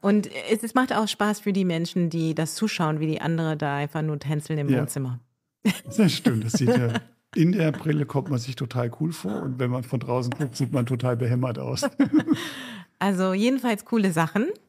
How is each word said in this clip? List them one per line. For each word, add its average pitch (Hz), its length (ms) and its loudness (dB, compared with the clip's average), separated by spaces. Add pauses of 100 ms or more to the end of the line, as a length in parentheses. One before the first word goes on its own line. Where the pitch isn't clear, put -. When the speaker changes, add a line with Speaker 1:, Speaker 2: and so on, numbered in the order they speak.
Speaker 1:
und 202 260 2 (240)
es, 214 120 0
es 226 100 -8
macht 254 180 2
auch 214 160 0
Spaß 208 340 0
für 202 120 0
die 190 120 2
Menschen, 170 440 0
die 160 260 0
das 160 200 -2
zuschauen, 160 440 0
wie 156 80 0
die 156 140 -2
andere 160 360 0
da 147 200 -2
einfach 147 240 -4
nur 151 180 -2
tänzeln 151 400 -2
im 143 100 0
Speaker 2:
Ja. 131 120 4
Speaker 1:
Wohnzimmer. 127 380 -4 (760)
Speaker 2:
Das 196 140 6
stimmt, 110 340 0
das 113 80 -2
sieht 127 220 2
ja, 120 180 2 (220)
Speaker 1:
<laughs> - 200 -20
Speaker 2:
in 170 160 4
der 165 200 2
Brille 147 360 -2
kommt 143 220 -2
man 131 100 0
sich 123 160 -6
total 120 440 -2
cool 160 140 -2
vor 190 300 -6
und 127 160 -6
wenn 127 120 0
man 127 120 -2
von 123 160 -4
draußen 123 320 -2
guckt, 135 260 -4
sieht 127 160 -2
man 123 120 2
total 123 300 0
behämmert 123 420 0
aus. - 260 -4
<laughs> 277 120 -2 (1000)
Speaker 1:
Also 190 360 2
jedenfalls 233 500 2
coole 196 300 2
Sachen. 165 340 2 (220)